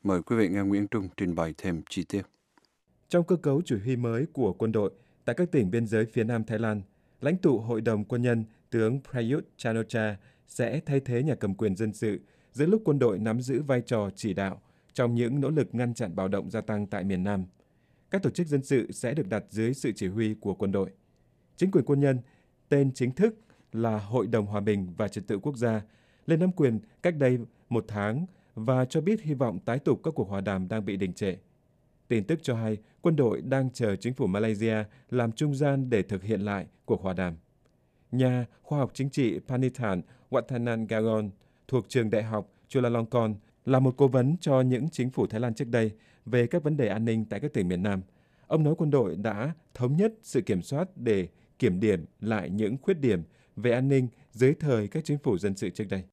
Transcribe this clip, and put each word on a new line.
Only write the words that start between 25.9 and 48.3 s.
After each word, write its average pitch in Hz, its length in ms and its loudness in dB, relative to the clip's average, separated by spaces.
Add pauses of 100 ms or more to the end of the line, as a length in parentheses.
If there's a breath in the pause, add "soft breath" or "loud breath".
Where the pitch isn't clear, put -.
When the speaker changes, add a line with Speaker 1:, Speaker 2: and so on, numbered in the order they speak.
Speaker 2:
lên 160 140 2
nắm 185 120 2
quyền 123 280 2 (220 loud breath)
cách 175 140 2
đây 127 220 4 (300 soft breath)
một 113 200 0
tháng 107 380 -2 (280 soft breath)
và 127 300 0
cho 143 160 -2
biết 214 220 0
hy 151 120 -4
vọng 120 240 -2
tái 117 200 -2
tục 147 260 2
các 156 100 -2
cuộc 104 140 -4
hòa 98 120 -4
đàm 95 280 -2
đang 110 160 -4
bị 98 120 -4
đình 95 160 -2
trệ. 95 240 -4 (720)
Tin 113 160 2
tức 160 180 0
cho 127 120 -2
hay, 110 220 -2 (240 soft breath)
quân 165 160 2
đội 113 240 4
đang 131 300 0
chờ 107 260 0
chính 120 180 -4
phủ 131 120 -2
Malaysia 107 580 0 (260 soft breath)
làm 120 220 0
trung 147 220 -2
gian 139 360 0
để 113 120 4
thực 98 200 -4
hiện 101 180 -2
lại 101 260 -4 (180 soft breath)
cuộc - 180 -2
hòa 95 100 -2
đàm. 90 240 -4 (760)
Nhà 123 360 0 (160 soft breath)
khoa - 160 -4
học 131 160 -2
chính 139 160 -4
trị 131 380 0
Panithan 123 540 -2 (280 soft breath)
Wattanangagon 113 1000 0 (380 soft breath)
thuộc 123 200 0
trường 113 220 0
đại 107 120 2
học 110 260 -4 (200 soft breath)
Chulalongkorn 117 680 0 (300 soft breath)
là 131 160 4
một 131 160 4
cố 139 120 6
vấn 131 320 4
cho 135 200 4
những 127 280 2
chính 127 220 -2
phủ 113 160 0
Thái 107 140 -4
Lan 120 140 -2
trước 117 140 -6
đây 113 240 2 (340 soft breath)
về 120 200 2
các 165 160 0
vấn 151 140 2
đề 127 120 2
an 107 160 0
ninh 113 200 2
tại 101 160 -6
các - 120 -4
tỉnh 95 160 0
miền 90 140 0
Nam. 98 200 0 (440 soft breath)